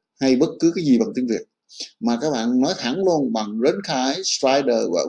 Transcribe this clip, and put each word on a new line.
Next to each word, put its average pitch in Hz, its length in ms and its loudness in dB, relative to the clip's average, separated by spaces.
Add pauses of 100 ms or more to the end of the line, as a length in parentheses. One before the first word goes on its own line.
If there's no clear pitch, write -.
(200)
hay 131 160 4
bất 123 140 2 (100)
cứ 165 140 4
cái 175 100 -4
gì 127 140 4
bằng 104 160 0
tiếng 127 120 -4
Việt, 110 160 -2 (580)
mà 117 200 0
các 151 100 -2
bạn 123 300 0
nói 139 180 0
thẳng 123 260 -4
luôn 147 280 0
bằng 110 320 -4
rến 165 100 2 (100)
khai, 135 300 -2
stridor 131 800 0
và 82 140 2